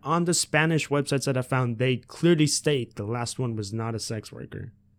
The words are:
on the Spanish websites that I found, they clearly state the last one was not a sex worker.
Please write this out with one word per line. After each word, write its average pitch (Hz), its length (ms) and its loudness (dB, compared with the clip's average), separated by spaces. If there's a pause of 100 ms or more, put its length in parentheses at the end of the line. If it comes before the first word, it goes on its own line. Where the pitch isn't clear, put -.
on 165 200 2
the 170 100 2
Spanish 156 540 2
websites 143 360 0
that 135 120 0
I 127 60 0
found, 123 360 0
they 127 180 2
clearly 160 500 2
state 139 480 0
the 104 100 -6
last 120 360 -4
one 120 160 -2
was 101 160 -6
not 113 240 -4
a - 20 -4
sex 107 320 -8
worker. - 420 -12 (260)